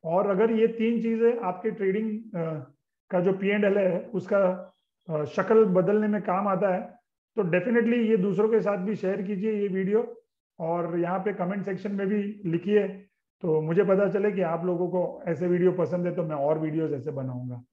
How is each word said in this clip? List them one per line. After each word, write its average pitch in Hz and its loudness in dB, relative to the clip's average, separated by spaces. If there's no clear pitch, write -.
और 180 0
अगर 202 2
ये 226 4
तीन 226 0
चीजें 226 2
आपके 185 -4
trading, 214 -4
अ, 160 -6
का 180 2
जो 190 2
पी 190 -2
एंड 208 0
एल 196 2
है 185 0
उसका, 185 -2
अ, 151 -2
शक्ल 220 4
बदलने 196 4
में 208 0
काम 202 0
आता 190 2
है, - -8
तो 214 0
definitely 226 2
ये 226 4
दूसरों 202 2
के 220 4
साथ 202 0
भी 190 -4
share 196 -4
कीजिए 208 -4
ये 202 -2
वीडियो। 202 -2
और 170 -2
यहाँ 175 0
पे 190 -2
comment 185 -4
section 202 -6
में 196 -2
भी 208 0
लिखिए, 190 2
तो 156 2
मुझे 165 2
पता 196 4
चले 202 0
कि 190 -2
आप 170 -2
लोगों 175 0
को 180 -4
ऐसे 170 -2
वीडियो 180 4
पसंद 175 -2
है, 170 -2
तो 175 -2
मैं 156 -4
और 151 2
videos 156 -2
ऐसे 131 -8
बनाऊंगा। 127 -8